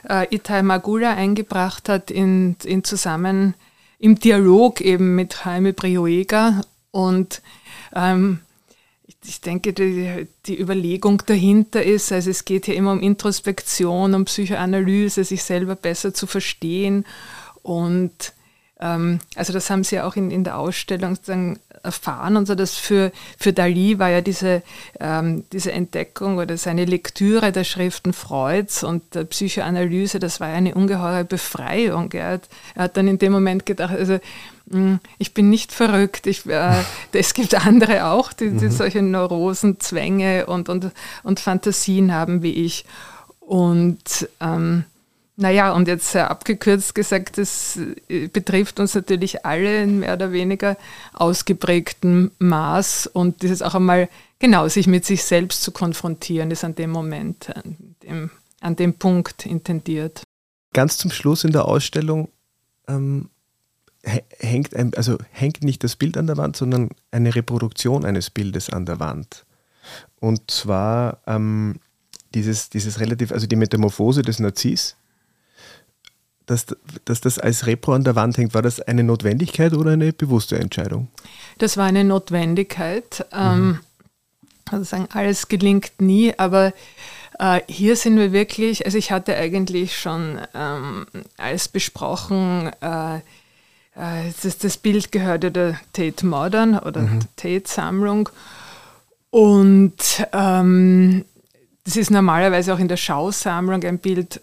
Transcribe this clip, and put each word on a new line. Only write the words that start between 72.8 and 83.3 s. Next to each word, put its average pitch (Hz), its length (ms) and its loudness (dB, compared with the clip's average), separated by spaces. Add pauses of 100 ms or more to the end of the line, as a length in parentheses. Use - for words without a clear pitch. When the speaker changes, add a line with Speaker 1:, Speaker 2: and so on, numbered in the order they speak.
Speaker 2:
relativ, 113 320 -4
also 110 160 -4
die 113 80 0
Metamorphose 110 640 2
des 110 180 -2
Narziss, - 580 -2 (1500)
dass, 120 180 -2 (400)
dass 120 160 -4
das - 180 0
als 117 260 -2
Repro 120 280 0
an 131 100 2
der 127 120 2
Wand 113 220 2
hängt, 117 160 0
war 110 80 2
das 120 200 -2
eine 120 220 0
Notwendigkeit 117 720 0
oder 156 180 2
eine 156 200 2
bewusste 123 480 -2
Entscheidung? 98 480 -4 (520)
Speaker 1:
Das 214 180 0
war 196 80 2
eine 190 180 4
Notwendigkeit. 185 1300 -2